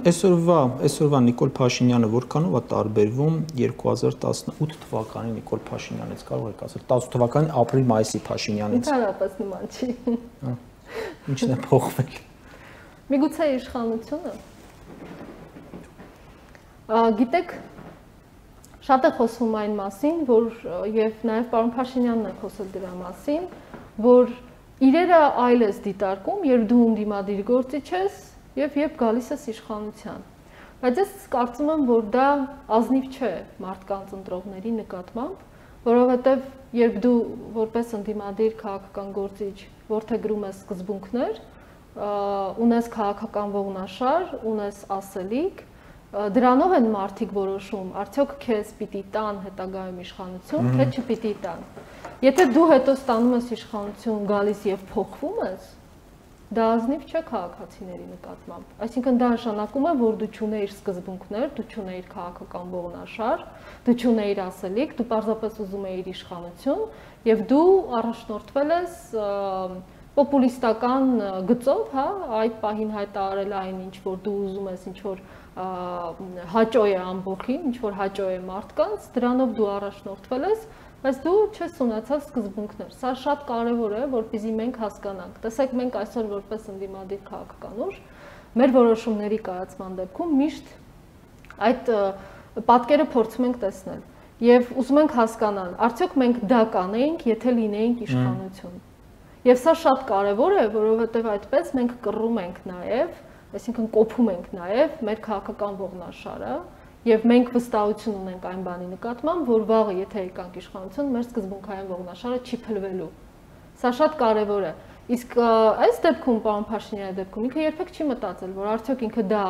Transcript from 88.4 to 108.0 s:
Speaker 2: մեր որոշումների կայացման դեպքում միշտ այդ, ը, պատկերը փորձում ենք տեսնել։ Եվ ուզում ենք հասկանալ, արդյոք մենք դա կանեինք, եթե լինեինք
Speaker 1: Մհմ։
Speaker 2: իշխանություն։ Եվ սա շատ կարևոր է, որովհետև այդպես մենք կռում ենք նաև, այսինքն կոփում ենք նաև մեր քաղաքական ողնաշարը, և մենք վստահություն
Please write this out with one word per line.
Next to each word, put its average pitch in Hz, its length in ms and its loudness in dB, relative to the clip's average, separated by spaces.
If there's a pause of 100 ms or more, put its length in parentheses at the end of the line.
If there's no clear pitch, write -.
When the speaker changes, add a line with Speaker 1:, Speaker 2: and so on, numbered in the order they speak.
Speaker 2:
մեր 262 160 6
որոշումների 220 720 4
կայացման 185 540 -10
դեպքում 311 400 -4
միշտ - 320 -2 (960)
այդ, 247 260 2
ը, 208 60 2 (680)
պատկերը 262 480 6
փորձում 240 340 2
ենք 247 140 -4
տեսնել։ 190 380 -6 (400)
Եվ 240 320 8 (100)
ուզում 269 200 4
ենք 311 160 2
հասկանալ, 208 520 0 (160)
արդյոք 359 320 0
մենք 240 220 4 (100)
դա 240 120 8 (120)
կանեինք, 226 560 0
եթե 233 280 2
լինեինք 220 440 0
Speaker 1:
Մհմ։ 202 60 -6
Speaker 2:
իշխանություն։ 127 680 -2 (680)
Եվ 247 180 8
սա 320 160 6
շատ 269 300 4
կարևոր 202 500 4
է, 269 60 6 (100)
որովհետև 226 560 2
այդպես 208 480 0
մենք 240 240 0
կռում 220 400 -2
ենք 175 240 -10
նաև, 196 560 -4 (320)
այսինքն 226 400 -4
կոփում 220 400 4
ենք 175 240 -10
նաև 226 400 0 (100)
մեր 214 200 -4
քաղաքական 202 500 -6
ողնաշարը, 185 800 -10 (500)
և 220 180 6
մենք 240 300 6
վստահություն 214 640 0